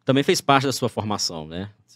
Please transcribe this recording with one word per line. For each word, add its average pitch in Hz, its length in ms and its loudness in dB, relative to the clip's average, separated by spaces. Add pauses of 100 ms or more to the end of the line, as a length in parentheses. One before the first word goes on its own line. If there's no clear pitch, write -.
Também 135 180 4
fez 175 180 2
parte 135 260 4
da 131 60 0
sua 120 160 -2
formação, 95 600 -4
né? 90 200 -8 (280)